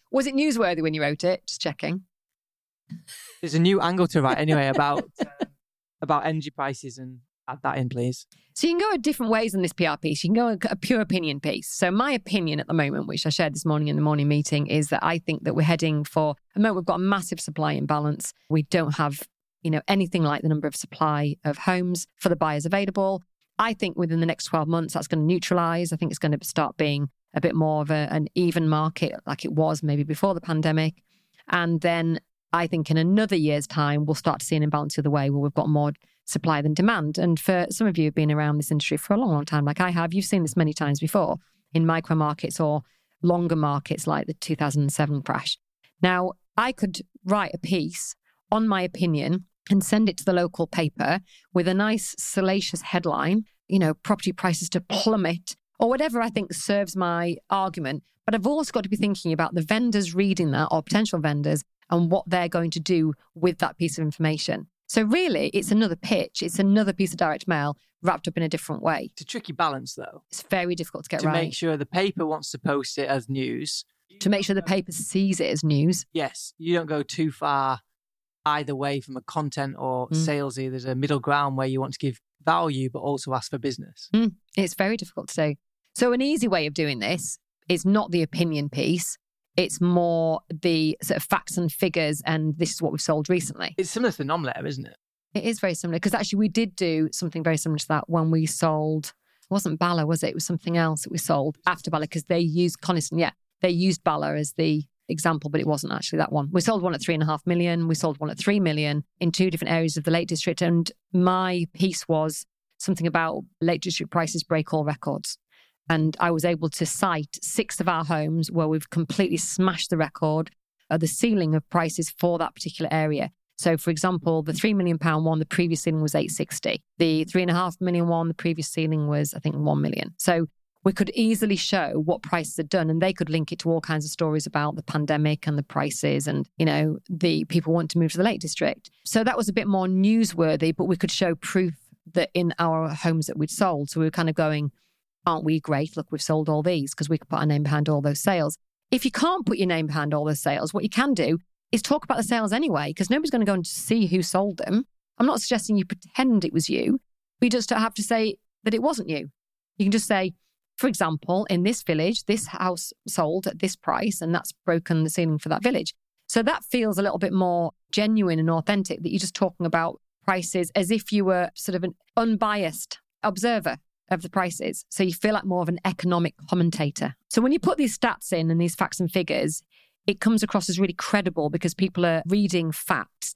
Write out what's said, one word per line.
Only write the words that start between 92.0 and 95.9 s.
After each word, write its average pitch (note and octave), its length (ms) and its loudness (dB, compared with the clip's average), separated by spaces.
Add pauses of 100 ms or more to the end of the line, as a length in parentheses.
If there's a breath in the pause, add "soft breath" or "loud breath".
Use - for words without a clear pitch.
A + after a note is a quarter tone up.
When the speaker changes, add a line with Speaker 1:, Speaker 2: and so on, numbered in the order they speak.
Speaker 1:
and D#3 320 -2
this D#3+ 160 -2
is - 80 -10
what E3 120 -2
we've D#3 80 -6
sold D3+ 280 -2
recently. E3 480 -4
Speaker 2:
It's F#3+ 140 -2
similar A3+ 220 0
to - 60 -10
the D3 60 -4
non-letter, D3 420 -4
isn't C3+ 200 -8
it? - 100 -20 (380)
Speaker 1:
It G3+ 100 -2
is A3 160 -2
very F3+ 140 0
similar, E3 240 -4